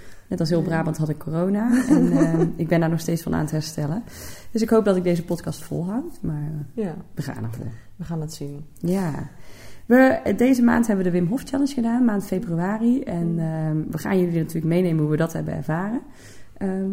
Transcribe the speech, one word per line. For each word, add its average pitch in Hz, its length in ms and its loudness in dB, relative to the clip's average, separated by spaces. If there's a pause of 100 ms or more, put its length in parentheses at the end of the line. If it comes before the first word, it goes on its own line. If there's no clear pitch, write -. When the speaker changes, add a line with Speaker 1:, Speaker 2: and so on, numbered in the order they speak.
(280)
Speaker 1:
Net 180 120 -2
als 165 100 0
heel 170 100 4
Speaker 2:
Ja. - 60 2
Speaker 1:
Brabant 160 300 0
had 156 120 0
ik 151 100 -4
corona. 202 680 0
En, 175 240 6
Speaker 2:
<laughs> 170 60 4
Speaker 1:
ehm, 165 280 4 (100)
ik 170 120 -2
ben 170 120 4
daar 165 100 2
nog 165 100 0
steeds 165 220 -2
van 160 120 -2
aan 160 60 2
het 151 100 -2
herstellen. 156 520 -4 (480)
Dus 214 120 0
ik 226 80 0
hoop 220 140 6
dat 202 120 4
ik 180 80 2
deze 170 200 2
podcast 170 380 -4
volhoud. 196 580 -4
Maar, 151 300 -4 (240)
eh, 220 100 -4
Speaker 2:
Ja. 165 100 -4 (200)
Speaker 1:
we - 80 -6
gaan - 220 -8
ervoor. - 280 -8 (240)
Speaker 2:
We 175 80 -10
gaan 160 160 -6
het 156 140 -6
zien. 143 300 -12 (140)
Speaker 1:
Ja. 175 340 0 (720)
We, 262 500 6
deze 247 260 4
maand 233 240 6
hebben 196 180 2
we 185 60 2
de 175 80 2
Wim 175 100 2
Hof 247 160 -2
Challenge 277 300 0
gedaan, 233 300 2
maand 202 200 2
februari. 208 760 0
En, 170 300 -2
Speaker 2:
Mm. 165 60 0
Speaker 1:
ehm, 160 380 0 (140)
we 160 80 -2
gaan 185 220 2
jullie 170 180 2
natuurlijk 160 280 -2
meenemen 170 360 2
hoe 151 80 2
we 151 60 2
dat 160 160 0
hebben 156 220 -4
ervaren. 170 460 -4 (560)
Ehm, 190 360 -4